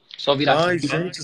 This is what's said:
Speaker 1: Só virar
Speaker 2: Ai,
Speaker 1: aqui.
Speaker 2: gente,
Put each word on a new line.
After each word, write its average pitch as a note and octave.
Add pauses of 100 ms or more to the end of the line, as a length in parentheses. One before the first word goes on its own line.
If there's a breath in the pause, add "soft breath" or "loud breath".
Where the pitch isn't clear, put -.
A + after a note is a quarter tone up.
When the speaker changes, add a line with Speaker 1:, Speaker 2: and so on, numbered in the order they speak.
(160)
Speaker 1:
Só C#3+
virar C#3+
Speaker 2:
Ai, F3+
Speaker 1:
aqui. D3
Speaker 2:
gente, D#3+